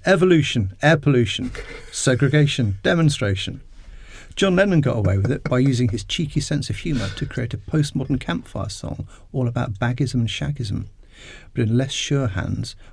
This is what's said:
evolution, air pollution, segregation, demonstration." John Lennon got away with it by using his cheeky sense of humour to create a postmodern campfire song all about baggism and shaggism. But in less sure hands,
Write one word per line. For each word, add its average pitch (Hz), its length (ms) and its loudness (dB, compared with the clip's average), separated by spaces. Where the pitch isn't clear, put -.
evolution, 156 760 4
air 156 140 6
pollution, 135 540 2
segregation, 135 960 2
demonstration." 147 760 0
John 190 220 4
Lennon 190 240 6
got 127 160 2
away 98 220 2
with 101 120 2
it 143 140 -2
by 135 140 0
using 123 320 2
his 120 140 -4
cheeky - 360 -4
sense 147 300 -2
of 101 60 -4
humour 127 400 -2
to - 100 -6
create - 260 -6
a - 60 -6
postmodern 147 600 -2
campfire - 520 -6
song - 360 -10
all 131 160 -2
about 120 320 -4
baggism 123 360 -2
and 117 140 0
shaggism. 135 580 -6
But 123 160 -2
in 113 80 2
less 135 160 0
sure 139 360 0
hands, - 460 -4